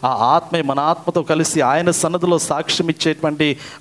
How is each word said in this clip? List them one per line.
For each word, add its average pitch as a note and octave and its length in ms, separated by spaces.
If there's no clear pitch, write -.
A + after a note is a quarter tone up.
ఆ - 20
ఆత్మే C3+ 540
మన C#3 180
ఆత్మతో E3 420
కలిసి D#3+ 400
ఆయన D#3 300
సన్నిధిలో F3 460
సాక్ష్యం D#3 520
ఇచ్చేటువంటి D3+ 680